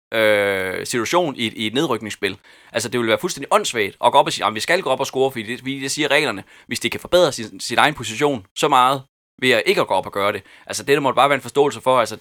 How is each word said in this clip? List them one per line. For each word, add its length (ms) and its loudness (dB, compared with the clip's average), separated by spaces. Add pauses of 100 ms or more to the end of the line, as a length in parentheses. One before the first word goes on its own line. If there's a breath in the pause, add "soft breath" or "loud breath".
(140)
øh, 720 2
situation 500 0
i 120 -4
et, 60 -6
i 140 -4
et 60 -4
nedrykningsspil. 640 -4 (360 soft breath)
Altså, 160 -4
det 100 -2
ville 100 -2
være 100 4
fuldstændig 320 -6
åndssvagt 540 0
at 60 4
gå 60 4
op 80 6
og 80 -6
sige, 120 -4
"Jamen, 100 -2
vi 40 -6
skal 220 -2
gå 80 -6
op 100 0
og 80 -2
score, 240 -2
fordi 120 -8
det, 160 -8
fordi 200 -8
det 120 -6
siger 200 0
reglerne. 320 0 (240 soft breath)
Hvis 120 -6
de 100 -2
kan 100 -8
forbedre 320 4
sin, 280 -10
sin 180 -4
egen 160 4
position 520 -2 (120)
så 100 0
meget, 360 4 (380)
ved 100 4
at 140 4
ikke 160 2
at 60 0
gå 60 -2
op 120 0
og 60 -12
gøre 200 0
det." 120 -6 (240 soft breath)
Altså, 160 -8
det 100 2
der 60 4
måtte 160 0
bare 140 6
være 60 2
en 60 -4
forståelse 400 0
for, 180 2
altså, 220 0